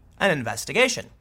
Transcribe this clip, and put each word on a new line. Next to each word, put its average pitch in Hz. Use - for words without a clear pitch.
an 196
investigation. 147